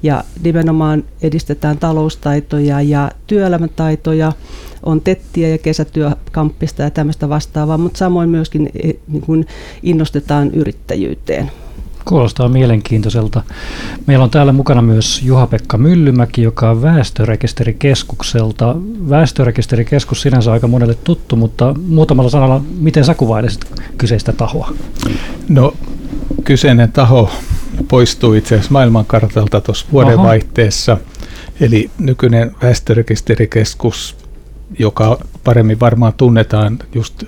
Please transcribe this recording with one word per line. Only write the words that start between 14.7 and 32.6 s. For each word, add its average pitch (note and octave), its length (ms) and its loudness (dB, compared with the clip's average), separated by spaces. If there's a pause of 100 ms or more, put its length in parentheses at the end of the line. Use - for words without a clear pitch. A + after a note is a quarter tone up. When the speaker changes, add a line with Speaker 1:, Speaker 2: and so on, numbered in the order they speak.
Speaker 2:
myös A2+ 420 2
Juha-Pekka B2+ 540 0
Myllymäki, C3 640 2
joka A2+ 280 2
on A2+ 120 2
Väestörekisterikeskukselta. A#2+ 1900 0 (340)
Väestörekisterikeskus B2+ 1120 0
sinänsä B2 300 4
aika A#2 160 2
monelle A#2 260 2 (100)
tuttu, - 320 -2
mutta A#2 400 0 (120)
muutamalla D#3 420 4
sanalla, C3+ 320 2 (180)
miten D3+ 260 4
sä D#3+ 80 4
kuvailisit A2 520 0 (320)
kyseistä A#2 340 0
tahoa? A#2 420 -2 (760)
Speaker 3:
No, C#3 240 4 (680)
kyseinen B2 480 4
taho B2+ 380 4 (580)
poistuu A#2+ 460 2
itse G#2+ 220 2
asiassa G2+ 160 0
maailmankartalta A2+ 880 2
tuossa - 240 -4
Speaker 2:
Aha. - 60 -8
Speaker 3:
vuodenvaihteessa. A2+ 1040 4 (640)
Eli A2+ 380 2
nykyinen B2 680 0